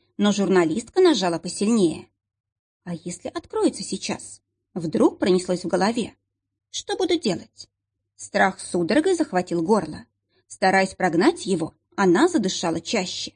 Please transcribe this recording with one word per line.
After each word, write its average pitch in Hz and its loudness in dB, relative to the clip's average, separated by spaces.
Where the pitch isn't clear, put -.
но 208 2
журналистка 202 2
нажала 190 4
посильнее. 196 0
«А 175 -10
если - -12
откроется 349 -4
сейчас?» - -10
Вдруг 165 0
пронеслось 185 0
в 180 -6
голове. 196 -2
«Что - -8
буду 359 0
делать?» - -6
Страх 196 -2
судорогой 262 0
захватил 180 -2
горло. 180 -2
Стараясь 190 0
прогнать 185 2
его, 160 -4
она 196 4
задышала 185 -2
чаще. - -6